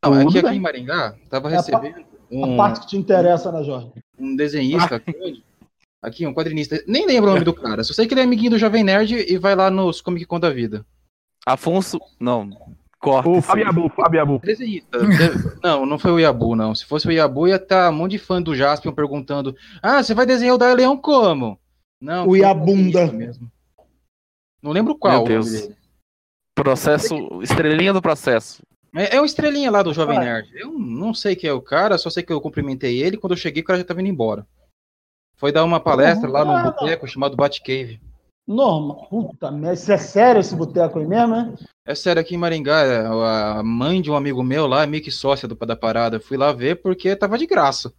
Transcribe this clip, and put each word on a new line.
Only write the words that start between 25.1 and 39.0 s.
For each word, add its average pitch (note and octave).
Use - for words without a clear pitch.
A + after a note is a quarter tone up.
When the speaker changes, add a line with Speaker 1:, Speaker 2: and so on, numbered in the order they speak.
Speaker 4:
Meu A#2
Deus. A2
Speaker 1:
o A2
nome A2
dele. -
Speaker 4:
Processo, D3
estrelinha D#3+
do F#3+
processo. C3+
Speaker 1:
É, F#3+
é C#4
um D4+
estrelinha C#4+
lá G3+
do E3
Jovem D3+
Speaker 3:
Ah. -
Speaker 1:
Nerd. A#2
Eu B3+
não F3
sei G3+
quem F3
é C#3+
o B2+
cara, F#3
só E3
sei E3+
que -
eu D3
cumprimentei C3+
ele. F#3
Quando F3+
eu E3+
cheguei, D#3+
o -
cara F#3
já F3+
tava F3
indo G3
embora. A2+
Foi C#3+
dar D#3+
uma E3+
palestra E3
Speaker 3:
Não, -
Speaker 1:
lá -
num -
Speaker 3:
não, F4
não. -
Speaker 1:
boteco -
chamado C3+
Batcave. C3
Speaker 3:
Norma, E3